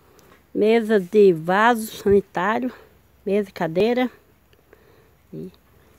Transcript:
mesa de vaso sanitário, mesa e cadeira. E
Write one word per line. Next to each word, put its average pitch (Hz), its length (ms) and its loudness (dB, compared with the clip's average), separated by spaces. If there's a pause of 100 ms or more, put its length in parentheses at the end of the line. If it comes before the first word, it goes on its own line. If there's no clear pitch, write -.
(560)
mesa 214 460 0
de 196 320 4
vaso 208 520 0 (120)
sanitário, 202 760 -2 (540)
mesa 202 240 -4
e - 20 -20
cadeira. 220 580 -2 (1200)
E 170 180 -16 (480)